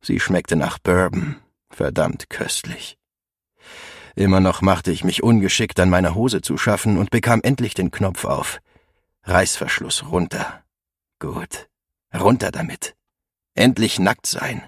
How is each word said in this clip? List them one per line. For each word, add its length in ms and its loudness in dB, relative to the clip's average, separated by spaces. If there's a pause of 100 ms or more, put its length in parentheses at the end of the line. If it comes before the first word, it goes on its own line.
Sie 180 -2
schmeckte 360 0
nach 240 -2
Bourbon, 580 0 (320)
verdammt 600 -4
köstlich. 680 -10 (1160)
Immer 240 4
noch 220 2
machte 300 2
ich 120 -4
mich 200 0
ungeschickt, 540 2
an 120 4
meiner 260 4
Hose 260 0
zu 160 -4
schaffen 400 0
und 140 0
bekam 320 2
endlich 300 0
den 180 -2
Knopf 320 -4
auf. 380 -4 (600)
Reißverschluss 840 0
runter. 540 -4 (560)
Gut, 480 -10 (460)
runter 380 2
damit. 440 -8 (600)
Endlich 440 2
nackt 260 0
sein. 420 -6